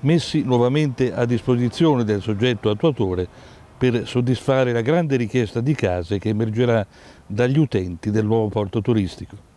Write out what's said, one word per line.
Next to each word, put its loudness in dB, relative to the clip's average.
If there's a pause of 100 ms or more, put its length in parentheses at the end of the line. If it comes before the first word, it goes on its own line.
messi 2
nuovamente 2
a 0
disposizione 2
del 0
soggetto 0
attuatore 0 (500)
per 0
soddisfare 0
la 0
grande 0
richiesta -2
di 0
case -2
che -4
emergerà 0 (400)
dagli 0
utenti -2
del 2
nuovo 2
porto -2
turistico. -2